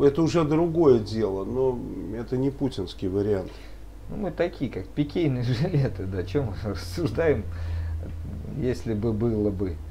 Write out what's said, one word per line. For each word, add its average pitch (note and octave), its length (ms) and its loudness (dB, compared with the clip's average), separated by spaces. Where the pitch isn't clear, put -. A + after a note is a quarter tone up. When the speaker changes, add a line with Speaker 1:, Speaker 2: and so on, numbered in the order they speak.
Speaker 1:
это C#3+ 200 6
уже D#3+ 220 4
другое D#3 540 6
дело, G2+ 460 0
но B2 340 0
это A#2 220 -4
не C3+ 140 2
путинский G2+ 580 -4
вариант. G2 420 0
Speaker 2:
Ну, - 80 -8
мы F#3+ 120 -4
такие, E3+ 400 -2
как F#2+ 180 -6
пикейные D3 560 0
<laughs> - 0 -
жилеты, C3 600 0
да, F#2+ 180 -4
чем C3+ 260 0
мы G#2 80 -2
рассуждаем, D3 720 0
если A#2 340 -2
бы G#2+ 220 0
было G#2+ 360 2
бы. F2+ 260 -2